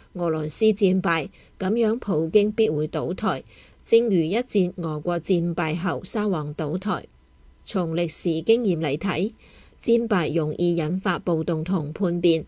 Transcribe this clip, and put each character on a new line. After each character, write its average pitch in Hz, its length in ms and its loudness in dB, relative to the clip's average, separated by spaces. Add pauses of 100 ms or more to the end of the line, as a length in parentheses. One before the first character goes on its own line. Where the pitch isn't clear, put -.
(140)
俄 175 160 -2
羅 156 200 -2
斯 220 160 0
戰 196 360 4
敗， 165 280 -2 (300)
噉 190 140 -2
樣 226 240 2
普 165 340 0
京 208 200 4
必 214 180 2
會 151 180 0
倒 147 260 -4
台， 185 300 -2 (400)
正 233 220 4
如 214 80 2
一 165 240 2
戰 196 400 0
俄 160 220 -4
國 170 200 -2
戰 170 360 2
敗 156 200 -2
後 160 280 -4
沙 214 240 -2
皇 156 260 -2
倒 156 240 -4
台。 190 280 -4 (580)
從 170 320 -4
歷 175 120 0
史 165 340 -2
經 233 220 4
驗 180 160 2
嚟 151 180 0
睇， 180 340 -2 (500)
戰 233 260 2
敗 170 260 0
容 151 240 0
易 175 180 2
引 165 240 -2
發 185 200 -2
暴 160 240 0
動 160 200 -2
同 160 300 -2
叛 175 260 -2
變， 165 280 2